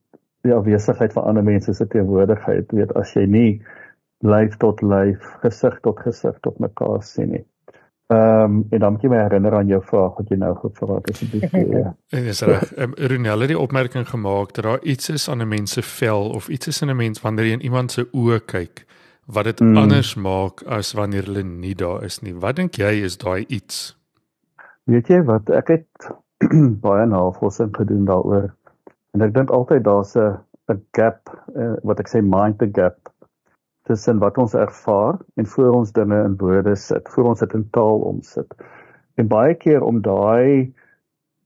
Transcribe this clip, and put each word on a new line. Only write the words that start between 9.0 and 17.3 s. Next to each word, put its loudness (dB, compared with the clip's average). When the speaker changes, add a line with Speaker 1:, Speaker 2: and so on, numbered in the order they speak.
Speaker 1:
jy 2
my 4
herinner 2
aan 2
jou 2
vraag 0
wat -8
jy 0
nou -2
gevra -6
het, -6
asseblief, -6
Speaker 2:
<laughs> 0
Speaker 1:
ja. -2
Speaker 3:
En -2
dis -6
reg. 2
Ehm, -6
Ronel 0
het 0
die 0
opmerking -2
gemaak -4
dat -6
daar -2
iets -4
is -4
aan -4
'n -4
mens -4
se -4
vel -2
of -10
iets -8
is -6
in -4
'n -2
mens -4
wanneer -2